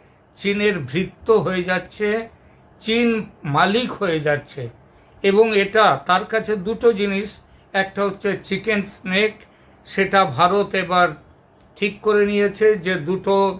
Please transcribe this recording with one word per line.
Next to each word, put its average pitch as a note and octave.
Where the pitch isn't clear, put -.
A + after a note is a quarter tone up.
চীনের G3+
ভৃত্য D3+
হয়ে F#3
যাচ্ছে, G#3
চীন A3+
মালিক F#3
হয়ে E3+
যাচ্ছে। C#3+
এবং G#3
এটা G3
তার F#3
কাছে G#3+
দুটো A3
জিনিস, G3+
একটা G3
হচ্ছে G3
চিকেন G3
স্নেক, G3+
সেটা F#3+
ভারত F3+
এবার F3+
ঠিক G3+
করে G#3
নিয়েছে G3+
যে F3+
দুটো F#3